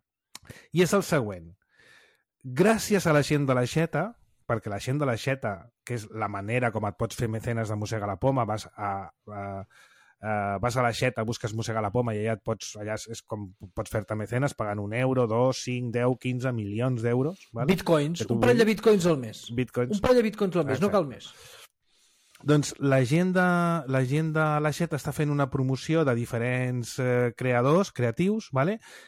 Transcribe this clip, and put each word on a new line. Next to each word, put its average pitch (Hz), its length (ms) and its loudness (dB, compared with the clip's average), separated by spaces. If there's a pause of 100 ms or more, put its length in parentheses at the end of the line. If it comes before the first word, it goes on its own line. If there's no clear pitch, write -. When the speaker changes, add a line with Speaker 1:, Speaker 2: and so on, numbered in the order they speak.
(720)
Speaker 1:
I 170 140 4
és 175 100 0
el 190 80 2
següent. 101 460 -2 (960)
Gràcies 190 640 2
a - 20 4
la 147 160 6
gent 147 220 2
de 127 80 4
l'Aixeta, 156 480 0 (420)
perquè 113 240 -4
la 101 80 -6
gent 139 220 -2
de 139 80 0
l'Aixeta, 113 480 -4 (260)
que 120 140 -8
és 107 80 -10 (100)
la 104 160 -2
manera 113 400 0
com 104 160 -2
et 98 80 -4
pots - 240 -4
fer 123 80 0
mecenes 110 400 -4
de 107 80 -4
Mossega 104 320 -4
la 98 140 -4
Poma, 131 260 2
vas 107 240 -6
a, 101 200 -6 (360)
a, 104 140 -12 (800)
a, 107 100 -4 (320)
vas 120 160 0
a 123 60 2
l'Aixeta, 117 420 0
busques 117 300 -6
Mossega 110 260 -2
la 101 80 -2
Poma 120 240 0
i 104 80 -4
allà 110 160 -2
et - 80 -20
pots, - 320 -6
allà 107 160 -6
és, - 220 -12
és - 100 -16
com 104 220 -8 (260)
pots 107 160 -6
fer-te 110 240 -4
mecenes 120 400 -2
pagant 104 240 -4
un 104 160 -6
euro, 127 320 2
dos, 123 400 2
cinc, 123 300 -4
deu, 123 180 2
quinze, 127 400 -2
milions 110 480 -2
d'euros, 131 480 -2
vale? 120 220 -2
Speaker 2:
Bitcoins, 170 500 2
Speaker 1:
Que - 80 -2
tu 214 80 4
Speaker 2:
un 202 60 4
parell 240 160 6
de - 20 8
Speaker 1:
vulguis. 214 160 4
Speaker 2:
bitcoins 190 320 4
al 143 80 2
mes. 110 240 -10 (160)
Speaker 1:
Bitcoins. 123 400 -2
Speaker 2:
Un - 60 -2
parell 254 180 8
de 220 60 2
bitcoins 190 260 -2
al 151 160 2
mes, 110 80 0
no 202 80 2
Speaker 1:
Exacte. 214 80 0
Speaker 2:
cal 156 160 2
més. - 200 -16 (1160)
Speaker 1:
Doncs 147 300 4
la 135 260 4
gent 170 300 2
de, 180 100 4 (460)
la 131 160 2
gent 151 260 0
de 156 120 2 (180)
l'Aixeta 156 340 -2
està 139 160 -6
fent 147 220 0
una 139 160 2
promoció 135 560 0
de 127 100 2
diferents, 123 760 -2 (100)
eh, 123 340 2
creadors, 127 560 2
creatius, 175 640 0
vale? 165 240 2 (300)